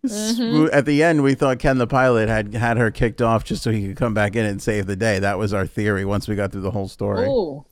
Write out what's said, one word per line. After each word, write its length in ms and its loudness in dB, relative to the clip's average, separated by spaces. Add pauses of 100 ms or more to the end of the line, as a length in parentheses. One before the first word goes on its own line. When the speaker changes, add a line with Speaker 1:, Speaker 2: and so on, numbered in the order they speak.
Speaker 1:
Mm-hmm. 380 -4
Speaker 2:
Smo-, 300 2
at 120 4
the 180 4
end, 200 4
we 100 4
thought 260 0
Ken 180 2
the 100 2
pilot 420 4
had 240 -2
had 240 0
her 140 2
kicked 300 -2
off 220 2
just 200 -6
so 80 0
he 160 -2
could 100 -10
come 160 -2
back 220 0
in 100 0
and 160 -4
save 240 -2
the 100 -4
day. 240 0
That 180 0
was 160 -2
our 120 0
theory 400 -2
once 220 -4
we 80 -2
got 160 -2
through 100 -8
the 100 -4
whole 160 -4
story. 400 -4
Speaker 1:
Ooh. 440 -4